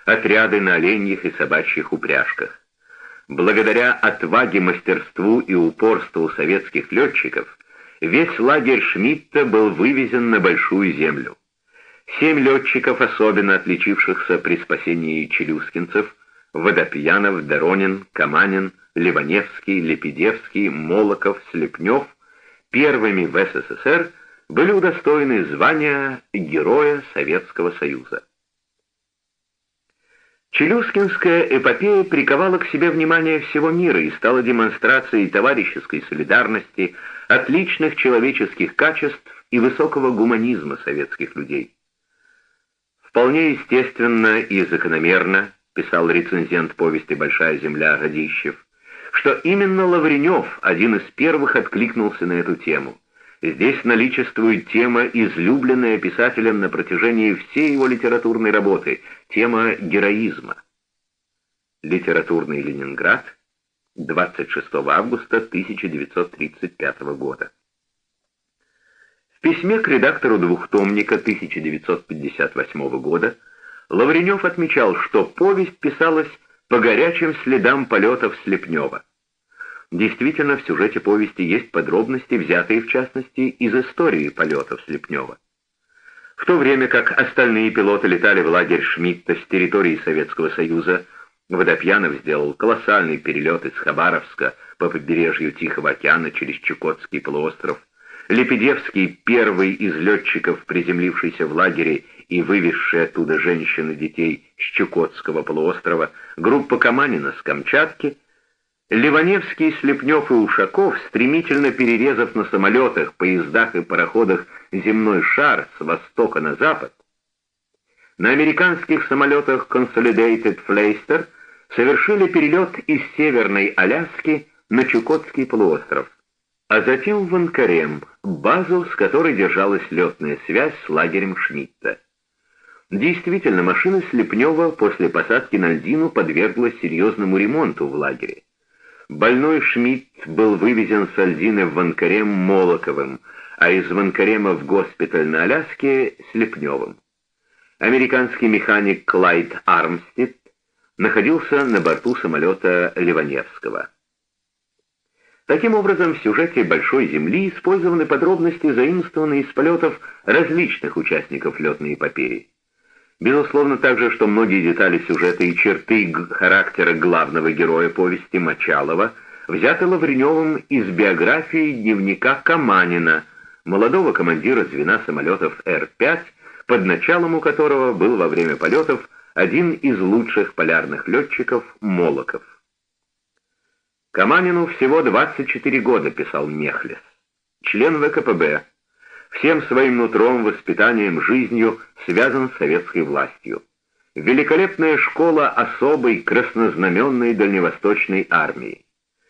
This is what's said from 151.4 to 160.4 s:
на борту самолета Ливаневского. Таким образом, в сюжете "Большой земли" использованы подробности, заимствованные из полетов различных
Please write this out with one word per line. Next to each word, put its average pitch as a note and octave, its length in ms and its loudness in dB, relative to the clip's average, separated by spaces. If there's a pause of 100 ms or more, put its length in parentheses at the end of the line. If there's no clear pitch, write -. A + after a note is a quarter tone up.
на G#2+ 140 2
борту E2+ 360 0
самолета F2+ 800 0
Ливаневского. D2+ 920 -4 (1600)
Таким A3 280 2
образом, F3+ 400 2
в - 80 -10
сюжете A#2 420 2
"Большой E2 440 2
земли" F#2+ 420 0
использованы F3 560 0
подробности, E3 640 2
заимствованные D3+ 680 0
из - 100 -10
полетов D#3+ 480 0 (240)
различных D#3 720 0